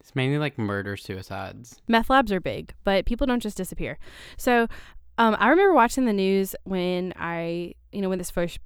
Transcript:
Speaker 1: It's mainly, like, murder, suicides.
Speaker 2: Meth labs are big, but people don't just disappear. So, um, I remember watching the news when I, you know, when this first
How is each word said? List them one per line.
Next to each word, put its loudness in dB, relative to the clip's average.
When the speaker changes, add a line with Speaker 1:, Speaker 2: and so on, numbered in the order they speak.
Speaker 1:
It's -18
mainly, 0
like, -2
murder, -2
suicides. -12
Speaker 2:
Meth 2
labs 4
are 0
big, -6
but 2
people 0
don't 0
just -8
disappear. -8
So, 2
um, 4
I 4
remember 6
watching 4
the 2
news 2
when -2
I, -6
you -8
know, -2
when -2
this -8
first -2